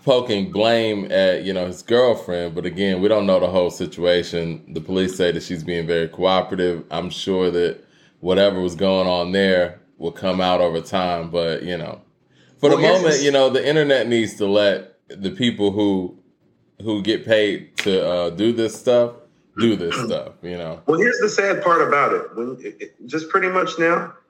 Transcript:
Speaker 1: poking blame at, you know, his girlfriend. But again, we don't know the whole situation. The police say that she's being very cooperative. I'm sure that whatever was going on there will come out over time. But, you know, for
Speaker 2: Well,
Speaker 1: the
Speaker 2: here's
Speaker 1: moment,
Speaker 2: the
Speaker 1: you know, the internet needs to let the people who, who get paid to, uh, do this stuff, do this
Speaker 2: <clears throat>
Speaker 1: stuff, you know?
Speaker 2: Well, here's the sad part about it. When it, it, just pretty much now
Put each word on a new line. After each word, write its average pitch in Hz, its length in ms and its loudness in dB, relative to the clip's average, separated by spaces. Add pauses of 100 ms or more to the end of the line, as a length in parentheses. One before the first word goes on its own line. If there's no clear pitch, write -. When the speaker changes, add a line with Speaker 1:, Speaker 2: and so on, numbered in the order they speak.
Speaker 1:
poking 110 460 2
blame 110 600 0
at, 92 340 2
you 95 80 -4
know, 90 140 -2
his 90 160 -10
girlfriend. 90 720 0
But 85 120 -6
again, 92 340 -2
we 98 80 0
don't 104 180 2
know 92 140 4
the 90 80 0
whole 90 220 2
situation. 85 1000 -2
The 82 80 -8
police 92 360 -2
say 87 160 2
that 85 100 -4
she's 87 220 -8
being 85 220 -4
very 82 220 0
cooperative. 90 840 0
I'm 85 200 -6
sure 92 400 -2
that 85 340 -2 (360)
whatever 92 400 2
was 90 140 -2
going 95 320 0
on 90 260 0
there 92 480 2 (180)
will 82 140 -6
come 92 280 -2
out 90 200 2
over 82 200 0
time. 87 500 -4
But, 82 320 -2
you 87 140 -6
know, 80 240 -10 (580)
for 143 120 4
Speaker 2:
Well, 139 80 4
Speaker 1:
the 147 60 2
Speaker 2:
here's 175 180 6
Speaker 1:
moment, 156 160 2
Speaker 2:
the 143 60 -2
Speaker 1:
you 143 60 4
know, 135 200 4
the 123 160 2
internet 139 420 2
needs 113 280 2
to 104 100 0
let 101 480 2 (140)
the 95 220 -6
people 101 420 0
who, 98 440 0 (680)
who 104 200 -4
get 104 220 -2
paid 107 540 0
to, 92 300 0
uh, 87 220 0
do 104 220 0
this 113 260 -2
stuff, 120 340 2 (460)
do 113 180 4
this 85 180 -4
Speaker 2:
<clears throat> 120 120 -6
Speaker 1:
stuff, 85 260 -6 (100)
you 87 140 -10
know? 82 300 -10
Speaker 2:
Well, 160 140 2
here's 240 180 2
the 214 100 0
sad 196 340 -2
part 165 240 2
about 139 260 2
it. - 240 -6
When 127 240 -8
it, - 200 -14
it, - 260 -18
just 156 220 -8
pretty 185 200 0
much 185 300 -2
now 170 340 0 (180)